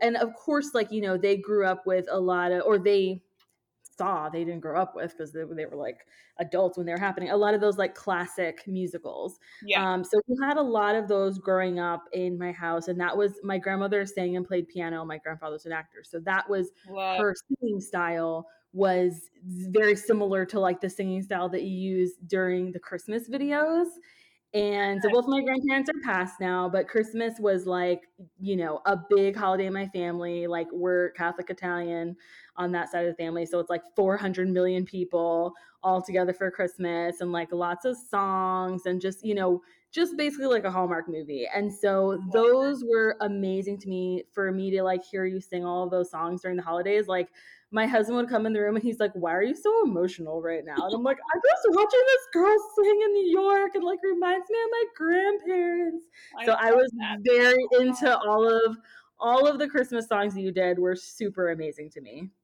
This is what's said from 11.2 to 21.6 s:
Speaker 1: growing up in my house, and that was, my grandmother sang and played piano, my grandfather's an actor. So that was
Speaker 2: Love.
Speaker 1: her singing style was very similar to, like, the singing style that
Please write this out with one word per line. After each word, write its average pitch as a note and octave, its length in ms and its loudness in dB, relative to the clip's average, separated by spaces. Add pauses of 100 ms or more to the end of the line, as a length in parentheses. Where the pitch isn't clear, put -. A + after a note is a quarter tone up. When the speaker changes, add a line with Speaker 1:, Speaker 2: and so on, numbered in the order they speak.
Speaker 1:
growing F#3 420 0
up E3+ 320 -4
in F3+ 260 -2
my F3+ 140 -4
house, E3+ 360 -4
and F3+ 120 -4
that F3 160 -2
was, G3+ 280 0
my G3 140 -4
grandmother G3 480 -2
sang F3+ 300 -4
and F3+ 100 -4
played F3 220 -4
piano, E3 380 -8
my D#3 120 -10
grandfather's D#3 480 -10
an E3 60 -8
actor. D#3+ 320 -12
So E3+ 160 -12
that F#3+ 300 -2
was F#3+ 220 -2 (120)
Speaker 2:
Love. F#3+ 420 -2
Speaker 1:
her G3 80 0 (260)
singing G#3+ 200 -4
style E3 680 -4 (240)
was F3+ 580 0 (140)
very F#3 520 2
similar G3+ 500 0
to, G3+ 140 -2
like, F3+ 220 0
the F#3 80 -4
singing F#3+ 320 -4
style F#3 280 -4
that F3+ 140 -4